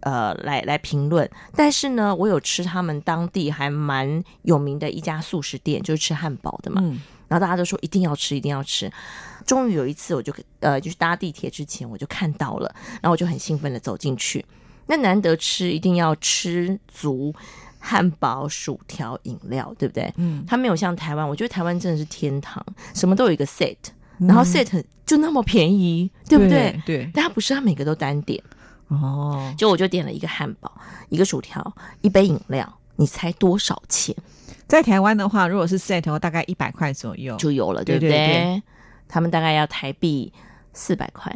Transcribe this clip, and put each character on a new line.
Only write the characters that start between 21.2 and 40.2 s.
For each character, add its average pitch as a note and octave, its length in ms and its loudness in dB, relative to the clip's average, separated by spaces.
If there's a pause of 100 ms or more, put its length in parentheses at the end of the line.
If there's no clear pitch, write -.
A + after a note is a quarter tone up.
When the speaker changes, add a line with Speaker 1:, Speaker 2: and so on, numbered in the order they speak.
Speaker 1:
我 C#3+ 80 -4
觉 G3+ 80 -4
得 A#3 60 -2
台 F3+ 140 -4
湾 F3 160 0
真 F3 120 -2
的 D#3+ 60 0
是 D3+ 80 -4
天 C#3+ 340 -4
堂， - 240 -12 (300)
什 - 140 2
么 F#3 80 6
都 B3+ 100 4
有 G3 60 6
一 D#3 40 4
个 C#3+ 100 -2
set， - 320 -2 (420)
Speaker 2:
嗯。 F3+ 80 4
Speaker 1:
然 G3+ 100 12
后 B3 60 10
set F3+ 400 2 (220)
就 D#4 120 6
那 D#4 140 4
么 C#4 100 4
便 F#3+ 320 6
宜， F3+ 380 2 (160)
对 D#4 100 10
不 G3+ 100 10
对？ F#3+ 380 4
Speaker 2:
对， D#3+ 120 -2
对。 C3+ 160 -6
Speaker 1:
但 D4 100 2
它 E4+ 60 2
不 C4+ 120 -4
是， - 120 0
它 C#4 80 -2
每 G#3+ 120 4
个 C#3 100 -2
都 D3+ 120 0
单 D3 260 -2
点。 A2+ 200 -6 (480)
Speaker 2:
哦。 C#3 680 -2
Speaker 1:
就 G#3+ 120 4
我 F#3+ 60 6
就 F3+ 120 2
点 F3 180 -2
了 C#3+ 60 -6
一 - 80 -8
个 - 80 -8
汉 - 280 -6
堡， - 160 -14 (380)
一 - 80 -2
个 F#3 80 6
薯 D3 160 -4
条， - 340 -10 (260)
一 G#3 80 4
杯 G3 180 8
饮 D#3+ 200 2
料， - 300 -6 (200)
你 D3+ 100 4
猜 - 260 -4
多 F#3 240 2
少 - 320 -4
钱？ - 260 -2 (520)
Speaker 2:
在 - 140 8
台 G3 180 4
湾 G#3+ 160 4
的 G3+ 120 0
话， G3+ 200 2
如 F#3 100 0
果 E3+ 100 2
是 F#3 100 0
set F3+ 240 0
的 D#3 100 -2
话， D3+ 60 0
大 E3+ 120 -2
概 D#3+ 180 -2
一 F#3 80 -4
百 - 160 -4
块 D3 220 -2
左 A2+ 240 -10
右。 B2+ 200 -10
Speaker 1:
就 D3+ 140 2
有 G2+ 220 2
了， - 100 -2
对 E3 120 2
不 - 60 2
对？ D#3+ 80 2
Speaker 2:
对， D3+ 80 6
对， D3+ 100 4
对。 F3 360 2 (440)
Speaker 1:
他 E3 140 0
们 E3+ 80 2
大 E3 100 2
概 D#3+ 140 2
要 D3+ 140 2
台 C#3 260 -8
币 D3 380 -2 (420)